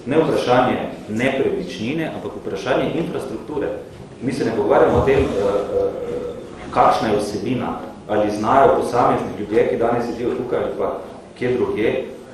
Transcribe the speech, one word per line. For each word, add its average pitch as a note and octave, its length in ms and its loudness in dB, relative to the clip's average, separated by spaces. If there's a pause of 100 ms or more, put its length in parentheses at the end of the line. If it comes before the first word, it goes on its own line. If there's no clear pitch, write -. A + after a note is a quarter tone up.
ne C#3 120 2
vprašanje - 580 4 (320)
nepremičnine, A2+ 1080 -2
ampak G#2 260 -8
vprašanje B2 540 -2
infrastrukture. C#3 760 -4 (540)
Mi C3 100 -2
se C3+ 120 -2
ne A2+ 120 0
pogovarjamo A2+ 420 4
o - 80 2
tem, C3+ 120 6
eh, C3 60 4
eh, - 1500 -2
kakšna - 340 4
je G#2 100 2
vsebina, G#2 600 -4 (300)
ali G#2 220 2
znajo B2 500 6
posamezni A#2+ 480 2 (100)
ljudje, G#2+ 300 2
ki - 80 0
danes A#2 300 2
sedijo A#2 280 -2
tukaj - 240 -2
ali G2 200 -2
pa E2+ 200 -2 (400)
kje B2 140 0
drugje, - 520 0 (300)